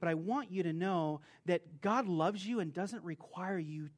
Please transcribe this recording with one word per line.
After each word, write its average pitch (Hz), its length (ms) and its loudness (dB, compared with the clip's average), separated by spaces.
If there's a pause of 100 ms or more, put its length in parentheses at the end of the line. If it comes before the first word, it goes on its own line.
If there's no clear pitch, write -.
but 170 80 2
I 165 60 4
want 202 360 -2
you 185 120 0
to 165 100 2
know 165 480 0 (240)
that 165 340 0
God 226 260 2
loves 185 400 2
you 233 140 0
and 160 140 -2
doesn't 190 280 -4
require 180 580 -6
you 151 280 -6 (100)